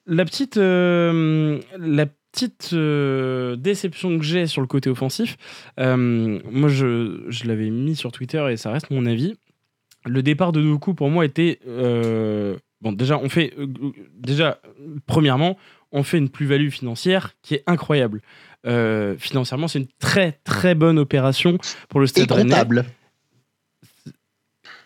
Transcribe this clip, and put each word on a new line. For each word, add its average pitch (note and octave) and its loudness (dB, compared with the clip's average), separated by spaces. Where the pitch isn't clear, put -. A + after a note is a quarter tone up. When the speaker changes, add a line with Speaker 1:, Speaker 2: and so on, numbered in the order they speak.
Speaker 1:
la F3 2
petite, C4 -4
euh, E3+ 2
la D3+ 2
petite, - -10
euh, C3+ -2
déception F3+ -2
que D#3 -2
j'ai E3+ 0
sur D3+ -4
le B2+ 0
côté C3+ 0
offensif, C3+ -4
euh, A#2+ 2
moi, C#3 4
je, A#2 0
je A#2 -10
l'avais A2 -2
mis C3+ -2
sur B2 -8
Twitter C#3 -6
et A2+ -2
ça A2 -8
reste D3 -6
mon C3 0
avis. B2 0
Le C3 0
départ D#3 2
de D3+ 2
Doku, D3+ 0
pour C#3+ 0
moi, E3+ 2
était, E3 0
euh, A2+ -2
bon, A2 -2
déjà, C#3 0
on C3 -4
fait, E3+ 0
euh, C#3+ -6
déjà, C3+ -2
premièrement, D3+ 2
on C#3+ -2
fait F3+ -2
une C3+ 0
plus-value C#3+ 0
financière D3+ -4
qui - -6
est - -10
incroyable. C3+ 0
Euh, A2 0
financièrement, C3 -4
c'est D3 -4
une C3 -8
très, F3+ 2
très F3+ 2
bonne D#3+ 6
opération C#3 2
pour C#3 2
le C3+ 6
Stade - 2
Speaker 2:
Et - 2
Speaker 1:
Rennais. A#2+ 4
Speaker 2:
comptable. A#2+ 4